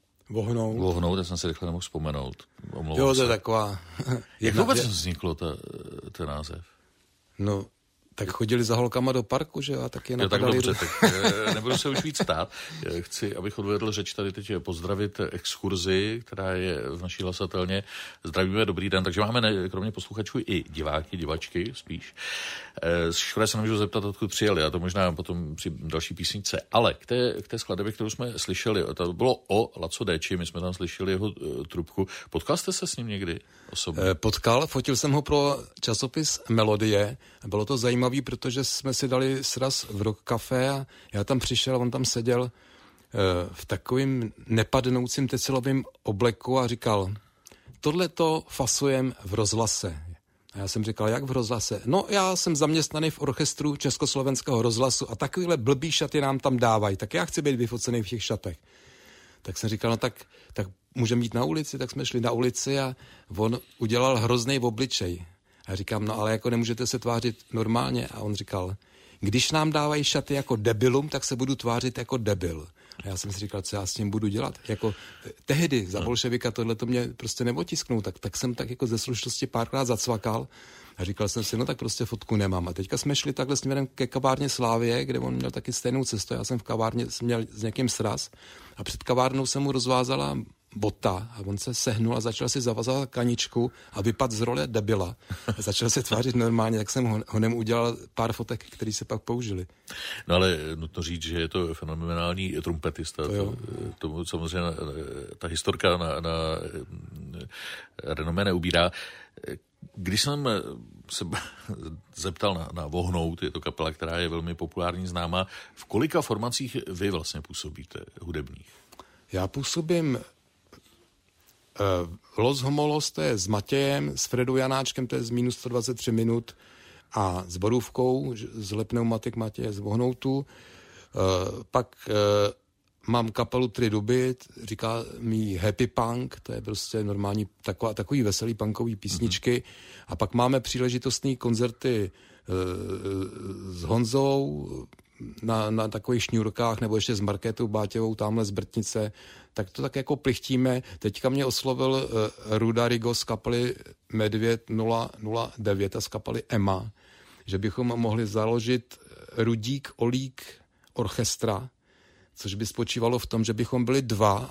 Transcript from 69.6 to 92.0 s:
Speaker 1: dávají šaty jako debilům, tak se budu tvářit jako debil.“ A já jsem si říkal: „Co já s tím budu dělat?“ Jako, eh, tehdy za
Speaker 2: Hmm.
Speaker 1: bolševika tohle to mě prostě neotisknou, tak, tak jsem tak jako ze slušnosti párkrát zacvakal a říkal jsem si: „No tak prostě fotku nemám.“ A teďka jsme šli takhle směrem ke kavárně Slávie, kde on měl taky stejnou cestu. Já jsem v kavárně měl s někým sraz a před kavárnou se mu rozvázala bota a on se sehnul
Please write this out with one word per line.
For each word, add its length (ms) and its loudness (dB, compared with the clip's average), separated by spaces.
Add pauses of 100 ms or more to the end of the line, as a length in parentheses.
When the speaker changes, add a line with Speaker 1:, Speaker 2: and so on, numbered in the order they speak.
Speaker 1:
dávají 320 2
šaty 300 0
jako 220 0
debilům, 540 4
tak 140 -4
se 120 -2
budu 200 0
tvářit 420 -2
jako 200 -2
debil.“ 500 -2 (360)
A 40 -10
já 100 -4
jsem 140 -6
si 80 -6
říkal: 220 -6
„Co 140 -6
já 100 -2
s 80 -4
tím 160 0
budu 180 2
dělat?“ 300 -2 (100)
Jako, 280 0 (300)
eh, 40 -12 (160)
tehdy 420 4
za 120 -4
Speaker 2:
Hmm. 60 -2
Speaker 1:
bolševika 460 0
tohle 240 0
to 100 -4
mě 320 2
prostě 260 -4
neotisknou, 580 0
tak, 180 -6
tak 180 -6
jsem 180 0
tak 140 -4
jako 180 -2
ze 100 2
slušnosti 500 -2
párkrát 380 0
zacvakal 600 0 (500)
a 60 -4
říkal 240 0
jsem 160 -2
si: 140 -2
„No 80 2
tak 120 -2
prostě 280 -2
fotku 300 -2
nemám.“ 320 2
A 60 -4
teďka 240 -2
jsme 180 0
šli 180 0
takhle 240 0
směrem 300 0
ke 200 -2
kavárně 420 2
Slávie, 560 2
kde 140 -2
on 140 0
měl 180 -2
taky 220 -4
stejnou 320 0
cestu. 280 -2
Já 100 -2
jsem 160 -2
v 40 -8
kavárně 420 0 (160)
měl 300 2
s 120 -6
někým 260 0
sraz 400 -2 (480)
a 60 -8
před 200 -8
kavárnou 420 2
se 140 0
mu 120 2
rozvázala 640 2 (380)
bota 600 0
a 100 -10
on 120 -2
se 160 -6
sehnul 440 2